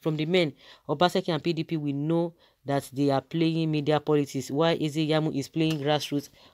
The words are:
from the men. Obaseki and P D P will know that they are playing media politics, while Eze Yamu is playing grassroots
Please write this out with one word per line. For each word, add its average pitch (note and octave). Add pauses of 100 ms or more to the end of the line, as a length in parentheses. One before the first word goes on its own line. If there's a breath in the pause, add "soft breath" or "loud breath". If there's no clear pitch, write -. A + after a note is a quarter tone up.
from D#3
the D3+
men. E3+ (360 loud breath)
Obaseki F3+
and D3
P E3+
D D#3+
P E3
will D3
know E3 (300 soft breath)
that C#3
they C#3
are C3+
playing E3
media D3+
politics, D3
while E3
Eze D3+
Yamu D#3
is C3+
playing D#3+
grassroots C#3+ (260 soft breath)